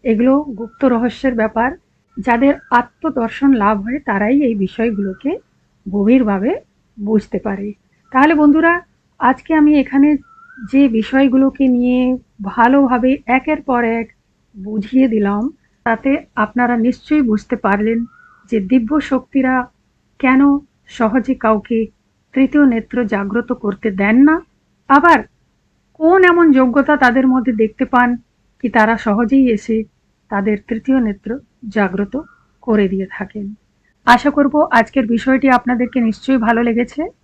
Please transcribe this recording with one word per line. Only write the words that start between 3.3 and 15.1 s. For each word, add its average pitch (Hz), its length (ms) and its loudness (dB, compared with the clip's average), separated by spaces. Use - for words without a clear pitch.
লাভ 214 280 0
হয়, 247 240 -6
তারাই 214 340 0
এই 240 140 0
বিষয়গুলোকে 202 760 -4
গভীরভাবে 208 640 0
বুঝতে 208 420 -4
পারে। 202 300 -8
তাহলে 294 220 4
বন্ধুরা, 302 380 4
আজকে 262 340 -2
আমি 302 240 4
এখানে 277 300 2
যে 262 300 0
বিষয়গুলোকে 262 800 0
নিয়ে 247 320 0
ভালোভাবে 247 680 2
একের 262 360 -2
পর 240 220 -2
এক 226 220 -4
বুঝিয়ে 214 520 -2
দিলাম, 208 340 -2